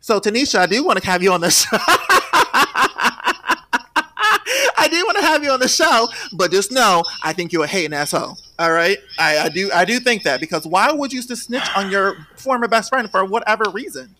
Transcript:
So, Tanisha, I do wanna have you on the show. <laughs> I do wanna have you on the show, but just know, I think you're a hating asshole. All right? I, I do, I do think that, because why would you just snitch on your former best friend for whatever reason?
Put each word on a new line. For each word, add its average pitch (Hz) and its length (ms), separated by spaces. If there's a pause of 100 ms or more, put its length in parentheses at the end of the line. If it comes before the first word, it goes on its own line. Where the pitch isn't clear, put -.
So, 214 200
Tanisha, 214 400
I 180 60
do 208 180
wanna 226 200
have 180 180
you 190 100
on 175 80
the 170 100
show. - 320
<laughs> - 3000
I 311 100
do 339 160
wanna 403 160
have 311 220
you 285 60
on 262 100
the 254 80
show, 254 400 (240)
but 180 180
just 196 220
know, 208 320 (180)
I 156 100
think 170 200
you're 160 120
a - 20
hating 156 260
asshole. 143 460 (200)
All 165 140
right? 170 260 (200)
I, 151 200
I 151 100
do, 180 240
I 175 120
do 226 160
think 240 220
that, 135 180
because 156 260
why 185 260
would 285 200
you 254 100
just 240 220
snitch 240 320
on 196 140
your 196 260 (200)
former 247 320
best 214 220
friend 240 200
for 190 140
whatever 214 460
reason? 196 500